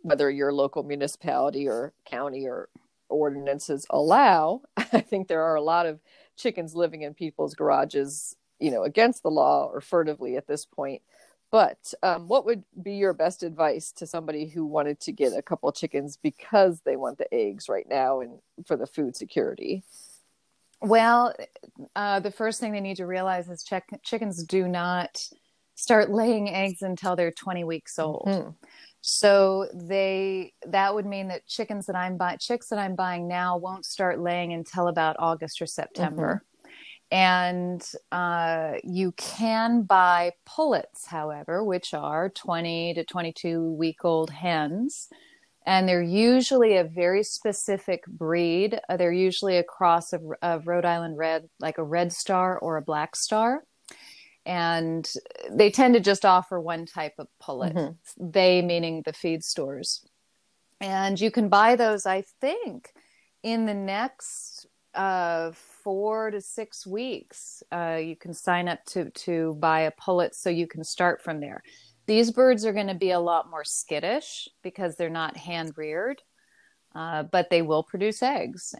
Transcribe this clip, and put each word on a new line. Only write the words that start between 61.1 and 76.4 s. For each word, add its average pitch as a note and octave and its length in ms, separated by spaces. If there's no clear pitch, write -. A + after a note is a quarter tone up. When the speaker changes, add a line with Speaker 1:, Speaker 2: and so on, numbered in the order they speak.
Speaker 2:
you A3 100
can G#3+ 200
buy A3 260
those, A3 300
I F#3+ 160
think, D#4+ 520
in A3+ 240
the G#3 80
next, - 920
uh, E3+ 580
four G#3+ 800
to G#3 100
six - 460
weeks. - 840
Uh, E3 320
you D#3+ 140
can F3 160
sign F3+ 360
up E3+ 180
to, - 240
to D#3+ 500
buy D#3+ 200
a D#3+ 100
pullet F3 440
so - 140
you E3+ 180
can D#3+ 160
start - 380
from D#3 200
there. C#3+ 220
These A3+ 240
birds B3 340
are A3 80
gonna G3 220
be F#3 160
a F3+ 100
lot E3+ 300
more D#3 140
skittish - 840
because F3+ 340
they're E3 140
not D#3+ 260
hand E3 400
reared, E3 460